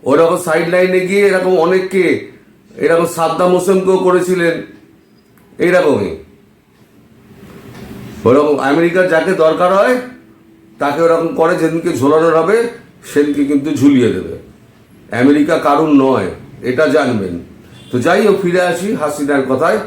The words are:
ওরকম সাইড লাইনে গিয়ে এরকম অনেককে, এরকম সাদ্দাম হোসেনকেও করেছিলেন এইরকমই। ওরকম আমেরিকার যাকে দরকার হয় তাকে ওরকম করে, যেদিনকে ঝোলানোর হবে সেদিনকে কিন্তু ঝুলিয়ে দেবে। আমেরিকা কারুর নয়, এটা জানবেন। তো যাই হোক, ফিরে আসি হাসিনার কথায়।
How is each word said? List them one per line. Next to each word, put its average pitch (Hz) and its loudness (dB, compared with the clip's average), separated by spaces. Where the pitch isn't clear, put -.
ওরকম 165 2
সাইড 170 -2
লাইনে 185 2
গিয়ে 185 0
এরকম 185 2
অনেককে, 180 0
এরকম 165 0
সাদ্দাম 165 -2
হোসেনকেও 185 0
করেছিলেন 180 0
এইরকমই। 156 0
ওরকম 143 4
আমেরিকার 170 0
যাকে 160 0
দরকার 160 2
হয় 247 2
তাকে 143 -2
ওরকম 165 0
করে, 165 2
যেদিনকে 165 -2
ঝোলানোর 156 2
হবে 214 0
সেদিনকে 143 0
কিন্তু 143 -2
ঝুলিয়ে 123 4
দেবে। - -8
আমেরিকা 147 2
কারুর 151 0
নয়, 135 2
এটা 127 0
জানবেন। 113 -2
তো 123 -2
যাই 190 2
হোক, 190 2
ফিরে 175 0
আসি 180 -2
হাসিনার 147 -4
কথায়। 156 0